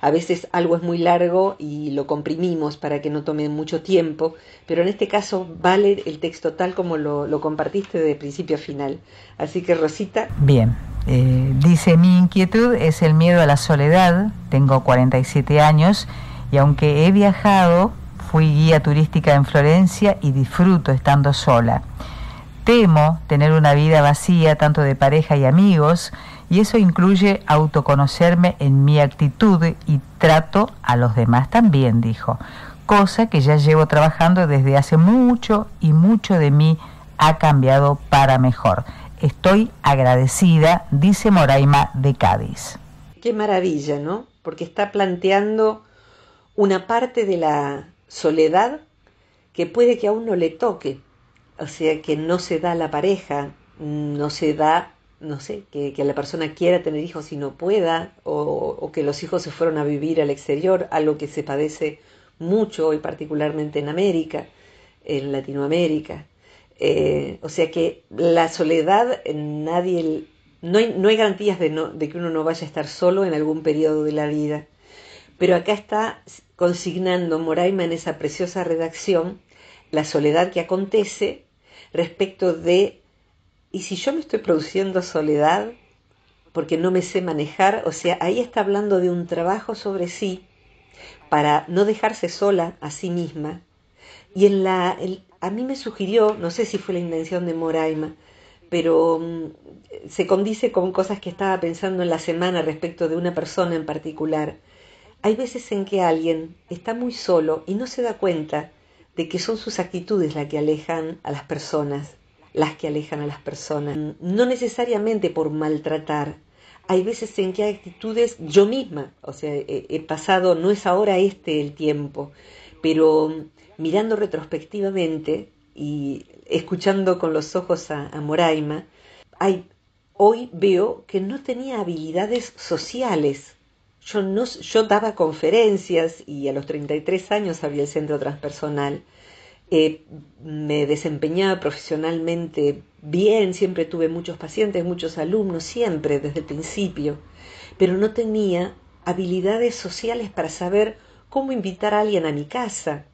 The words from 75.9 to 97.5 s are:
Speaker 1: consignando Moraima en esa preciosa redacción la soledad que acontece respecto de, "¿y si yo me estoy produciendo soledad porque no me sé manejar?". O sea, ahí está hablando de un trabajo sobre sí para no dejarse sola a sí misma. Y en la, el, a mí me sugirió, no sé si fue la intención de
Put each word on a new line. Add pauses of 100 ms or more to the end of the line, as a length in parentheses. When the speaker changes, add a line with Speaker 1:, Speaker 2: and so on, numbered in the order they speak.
Speaker 1:
consignando
Moraima
en
esa
preciosa
redacción (500)
la
soledad
que
acontece (480)
respecto
de, (720)
"¿y
si
yo
me
estoy
produciendo
soledad (840)
porque
no
me
sé
manejar?".
O
sea,
ahí
está
hablando
de
un
trabajo
sobre
sí (840)
para
no
dejarse
sola
a
sí
misma. (720)
Y
en
la,
el, (180)
a
mí
me
sugirió,
no
sé
si
fue
la
intención
de